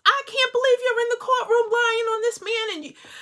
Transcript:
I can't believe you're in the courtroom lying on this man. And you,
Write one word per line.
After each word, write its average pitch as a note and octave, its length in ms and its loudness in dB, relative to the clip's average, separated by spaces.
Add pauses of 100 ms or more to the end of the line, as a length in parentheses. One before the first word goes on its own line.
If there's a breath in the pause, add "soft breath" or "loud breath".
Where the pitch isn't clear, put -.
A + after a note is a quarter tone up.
I C5+ 220 4
can't B4+ 260 0
believe B4 320 4
you're A#4+ 160 0
in A#4 100 -2
the A#4+ 100 0
courtroom A#4 520 0
lying A#4 340 0
on A4 160 -2
this A#4 200 -2
man. A4 320 -4
And D#4 100 -12
you, C#4+ 80 -16 (300 loud breath)